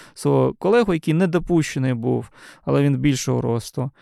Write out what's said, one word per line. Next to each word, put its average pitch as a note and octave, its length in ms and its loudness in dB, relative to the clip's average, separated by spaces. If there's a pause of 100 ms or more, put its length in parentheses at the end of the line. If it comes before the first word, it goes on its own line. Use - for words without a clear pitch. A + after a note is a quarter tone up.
(140)
свого C3+ 400 0
колегу, G3+ 400 2
який D#3 200 -2
не F#3 120 2
допущений D#3+ 680 0
був, A#2+ 360 -2 (340)
але C#3 180 2
він C#3+ 140 2
більшого B2+ 440 0
росту. A#2+ 500 -4 (100)